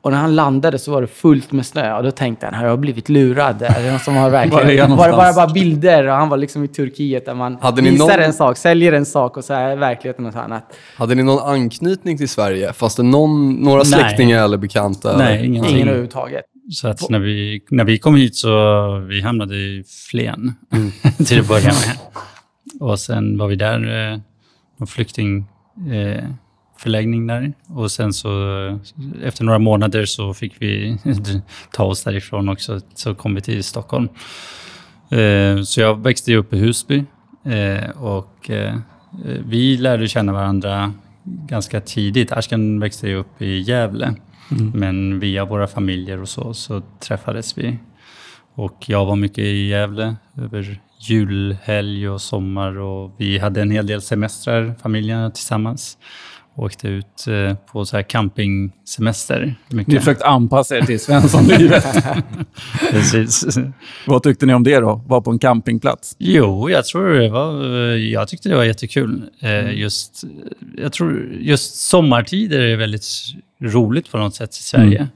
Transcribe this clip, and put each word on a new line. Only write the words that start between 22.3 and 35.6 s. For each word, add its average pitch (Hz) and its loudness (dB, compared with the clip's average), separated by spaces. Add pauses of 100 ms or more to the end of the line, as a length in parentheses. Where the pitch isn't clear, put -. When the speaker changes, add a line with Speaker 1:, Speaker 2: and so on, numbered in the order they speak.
Speaker 4:
Och 107 -2
sen 104 -4
var 104 -2
vi 101 -2
där, 110 -4
eh, 110 -10 (600)
på 117 -10
flykting-, 101 -6 (480)
eh, 104 -6 (540)
förläggning 113 -2
där. 123 -6 (160)
Och 117 -6
sen 107 -4
så, - -8 (400)
eh, 101 -8 (480)
efter 120 -6
några 110 4
månader 107 2
så 98 -6
fick - -12
vi 104 -4 (360)
<laughs> - -10
ta 107 0
oss 95 -2
därifrån 98 -4
också. 98 -6 (140)
Så 107 -8
kom 104 -6
vi 98 -6
till 104 -6
Stockholm. 120 -6 (1000)
Eh, 101 4